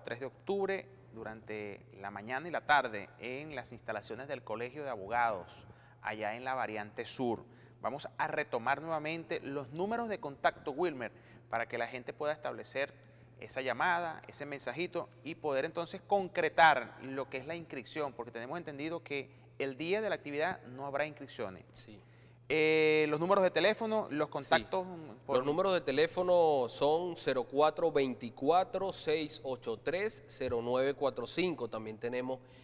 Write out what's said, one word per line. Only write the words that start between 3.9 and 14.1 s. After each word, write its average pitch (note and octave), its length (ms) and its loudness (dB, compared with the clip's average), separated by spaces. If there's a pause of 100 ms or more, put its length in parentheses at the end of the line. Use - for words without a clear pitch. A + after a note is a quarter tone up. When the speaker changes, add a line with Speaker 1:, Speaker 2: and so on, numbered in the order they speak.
Speaker 1:
del C3 160 -8
Colegio B2 400 -8
de C3+ 60 -6
Abogados, G#2+ 760 -2 (340)
allá G#2+ 360 -4
en B2+ 80 -10
la C3 100 -2
variante G#2+ 520 -4
sur. A#2 360 -2 (380)
Vamos B2 360 -4
a D3+ 120 0
retomar C#3 520 0
nuevamente D#3+ 600 -4
los C#3 300 -6
números G#3+ 380 -2
de G3 120 -4
contacto, D3+ 500 -2
Wilmer, C3+ 400 -2 (400)
para A#2 160 0
que A#2+ 100 -6
la A#2 120 -2
gente B2 240 -10
pueda D3 200 -2
establecer C3 640 -6 (460)
esa C3 220 -8
llamada, D#3+ 680 0